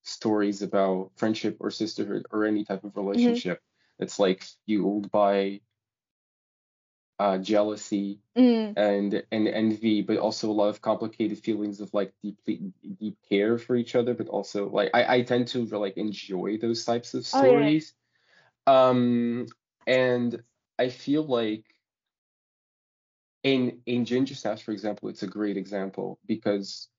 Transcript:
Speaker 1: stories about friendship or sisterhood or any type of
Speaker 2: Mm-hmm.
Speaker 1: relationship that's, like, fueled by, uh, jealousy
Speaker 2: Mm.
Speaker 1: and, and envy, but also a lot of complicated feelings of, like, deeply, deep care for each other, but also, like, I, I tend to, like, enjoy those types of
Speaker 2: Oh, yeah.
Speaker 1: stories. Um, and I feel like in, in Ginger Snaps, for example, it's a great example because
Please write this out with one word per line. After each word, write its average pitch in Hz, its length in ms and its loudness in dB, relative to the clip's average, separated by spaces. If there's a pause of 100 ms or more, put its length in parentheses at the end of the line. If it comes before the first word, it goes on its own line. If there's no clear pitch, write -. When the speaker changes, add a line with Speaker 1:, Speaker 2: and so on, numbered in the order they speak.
Speaker 1:
stories 104 600 -2
about 95 540 0
friendship 107 440 -2
or 101 100 -4
sisterhood 104 600 -6
or 107 140 0
any 107 200 0
type 98 200 -6
of 101 80 -10
Speaker 2:
Mm-hmm. 104 80 -8
Speaker 1:
relationship 233 640 0 (360)
that's, - 200 -6
like, 95 260 2 (220)
fueled 101 440 0
by, 101 500 2 (1600)
uh, 98 200 2
jealousy 104 800 -2 (180)
Speaker 2:
Mm. 226 420 4
Speaker 1:
and, 202 520 0
and 107 180 0
envy, 110 520 0
but 104 160 -2
also 110 340 -2
a - 20 0
lot 104 160 2
of 104 120 -4
complicated 107 580 -2
feelings 104 420 -4
of, 98 120 -10
like, 101 200 -2 (100)
deeply, 101 500 -8 (260)
deep 104 200 -10 (100)
care 104 300 2
for 123 180 -2
each 120 180 -2
other, 120 200 2
but 110 140 -6
also, 101 420 -4
like, 101 240 0
I, 123 220 4
I 123 60 4
tend 120 260 0
to, 123 180 -2
like, 104 320 -4
enjoy 98 600 -4
those 113 260 -2
types 120 300 -2
of 127 180 -6
Speaker 2:
Oh, 135 100 4
yeah. 131 60 8
Speaker 1:
stories. 147 460 4 (720)
Um, 123 800 4 (400)
and 123 560 2 (360)
I 127 100 2
feel 147 360 -2
like 113 400 -2 (1800)
in, 131 440 0
in 120 180 0
Ginger 131 300 0
Snaps, - 280 -6
for 110 100 -8
example, 104 360 -6
it's 101 140 -10
a 101 40 -6
great 101 300 -4
example 95 680 -8
because 101 640 -4 (100)